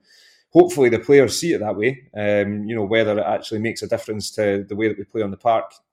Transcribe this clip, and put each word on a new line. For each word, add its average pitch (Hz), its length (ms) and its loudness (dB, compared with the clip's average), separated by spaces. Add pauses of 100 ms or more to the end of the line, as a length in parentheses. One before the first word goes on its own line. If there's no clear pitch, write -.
(500)
Hopefully 165 380 6
the 117 100 2
players 139 400 4
see 170 140 -2
it 104 80 -2
that 104 160 -4
way. 127 260 -2 (120)
Um, 104 500 -2
you 110 100 -6
know, 110 100 -2
whether 107 340 2
it 101 60 -2
actually 107 360 -4
makes 110 200 -6
a 101 80 -10
difference 107 440 -6
to 101 360 -2
the 104 80 -8
way 110 120 0
that 107 100 -4
we 104 60 -12
play 110 180 -6
on 101 80 -4
the 95 60 -12
park - 360 -2 (200)